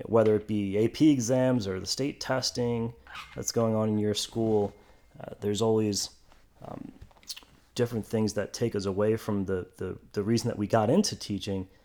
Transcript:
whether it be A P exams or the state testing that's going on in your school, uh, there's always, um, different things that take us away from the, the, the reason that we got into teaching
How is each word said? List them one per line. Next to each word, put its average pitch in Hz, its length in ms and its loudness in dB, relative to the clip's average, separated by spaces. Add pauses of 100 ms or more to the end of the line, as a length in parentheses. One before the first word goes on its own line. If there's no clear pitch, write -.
whether 110 300 4
it 104 100 -4
be 101 320 -2
A 113 100 4
P 151 220 4
exams 127 560 2
or 95 140 -2
the 90 60 -10
state - 340 -4
testing 120 720 -2 (420)
that's - 180 -6
going 113 220 2
on 110 140 2
in 107 100 2
your 104 160 2
school, 107 600 0 (460)
uh, - 200 -14
there's 104 220 0
always, 110 480 2 (540)
um, - 280 -14 (840)
different 117 300 -2
things 110 300 0
that - 180 -4
take 117 220 -2
us 101 100 -2
away 104 320 2
from 101 280 -2
the, 92 220 -2 (100)
the, 92 200 -8 (160)
the 104 100 -2
reason 113 260 0
that - 100 -4
we 104 80 -2
got 110 240 2
into 180 260 2
teaching 98 500 -6 (180)